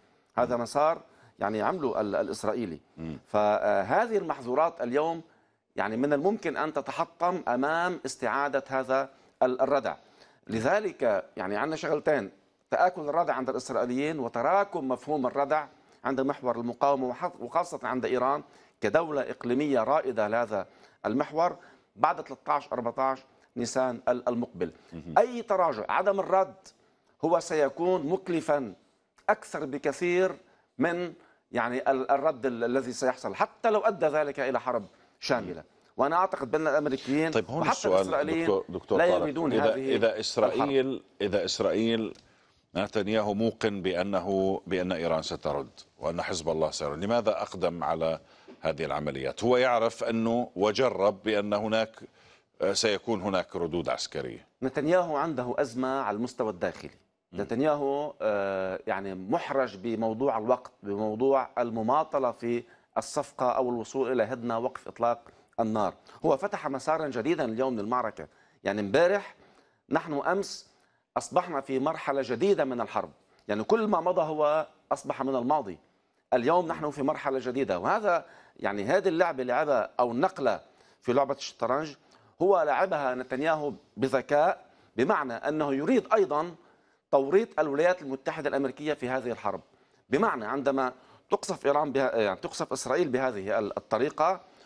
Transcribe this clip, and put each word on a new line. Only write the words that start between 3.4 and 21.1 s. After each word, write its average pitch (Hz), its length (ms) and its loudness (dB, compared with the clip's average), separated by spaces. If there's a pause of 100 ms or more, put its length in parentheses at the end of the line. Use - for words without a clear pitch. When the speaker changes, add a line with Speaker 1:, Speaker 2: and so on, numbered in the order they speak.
Speaker 1:
المحظورات 151 600 -2
اليوم، 156 420 -2 (540)
يعني، 104 200 -2
من 139 160 2
الممكن 165 440 0
أن 151 160 -2
تتحطم 165 760 -2
أمام 160 580 0
استعادة 135 640 -2
هذا 135 420 0 (320)
ال-، 127 180 4
الردع. 123 360 2 (500)
لذلك، 123 800 0 (120)
يعني، 180 200 -4
عندنا 156 200 -2
شغلتين: 151 540 0 (400)
تآكل 180 380 2
الردع 151 260 2
عند 131 160 -4
الإسرائيليين، 131 680 -2
وتراكم 143 680 0
مفهوم 131 380 -2
الردع 143 400 0 (380)
عند 131 160 0
محور 127 400 0
المقاومة، 127 480 2
وح-، - 320 -6
وخاصة 156 420 -4
عند 123 220 -2
إيران 127 380 0 (380)
كدولة 147 500 0
إقليمية 127 500 2
رائدة 113 480 2
لهذا 107 380 0 (400)
المحور 147 500 0 (400)